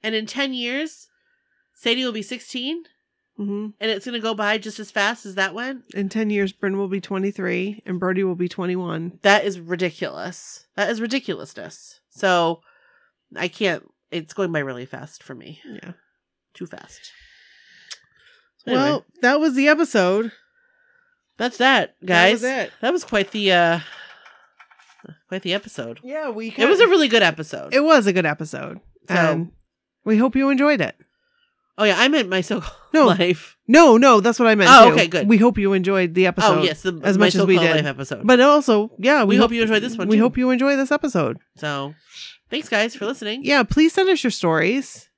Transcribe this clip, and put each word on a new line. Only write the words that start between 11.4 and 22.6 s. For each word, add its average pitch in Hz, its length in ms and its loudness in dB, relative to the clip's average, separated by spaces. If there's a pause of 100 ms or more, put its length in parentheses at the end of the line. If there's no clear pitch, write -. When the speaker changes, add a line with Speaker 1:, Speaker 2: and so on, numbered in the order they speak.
Speaker 1:
So, 170 500 -2 (760)
I 180 140 -8
can't, - 420 -6 (220)
it's 156 220 -10
going 185 180 -6
by 156 80 -4
really 131 260 -10
fast 131 360 -18
for 135 120 -18
me. - 320 -20
Speaker 2:
Yeah. 214 260 -20 (600)
Speaker 1:
Too - 140 -16
fast. - 440 -20 (1500)
So - 140 -10
anyway. 254 180 2
Speaker 2:
Well, 294 140 -4 (180)
that 269 180 2
was 302 140 0
the 269 140 2
episode. 220 600 2 (1080)
Speaker 1:
That's 247 180 -4
that, 240 460 0
Speaker 2:
That 180 300 4
was 220 100 -2
Speaker 1:
guys. 254 240 -4